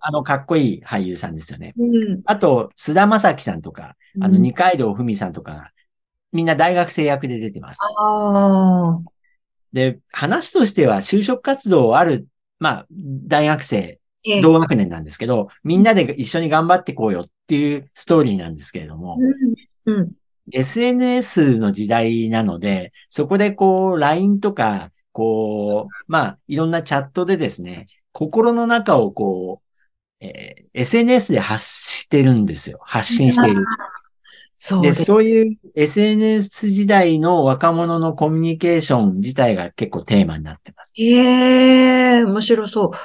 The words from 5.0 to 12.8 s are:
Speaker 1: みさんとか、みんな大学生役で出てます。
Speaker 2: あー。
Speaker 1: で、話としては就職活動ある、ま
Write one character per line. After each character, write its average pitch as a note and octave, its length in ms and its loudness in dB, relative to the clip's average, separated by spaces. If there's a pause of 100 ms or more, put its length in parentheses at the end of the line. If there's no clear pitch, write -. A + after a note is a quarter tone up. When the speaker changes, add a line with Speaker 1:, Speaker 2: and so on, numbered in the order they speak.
Speaker 1:
み A2+ 120 -2
さ G2 160 -6
ん - 20 -12
と D#2+ 80 -14
か、 D2+ 320 -18 (580)
み E3 120 -2
ん E3 40 -2
な D#3+ 80 2
大 E3 200 2
学 F3 160 0
生 D#3 140 -4
役 C#3+ 240 -2
で A#2+ 100 -6
出 A2 140 -8
て - 80 -16
ま - 120 -20
す。 - 60 -18 (200)
Speaker 2:
あ G3 1000 2
ー。 - 20 -12 (680)
Speaker 1:
で、 C3 280 -2 (100)
話 A3 400 -4
と D4+ 160 2
し - 80 -6
て D3+ 120 2
は G#2 120 2
就 G3 240 -2
職 B3+ 180 -4
活 C4+ 300 -4
動 B2 260 4
あ E3+ 80 4
る、 C3+ 220 -2 (320)
ま C#3 220 -4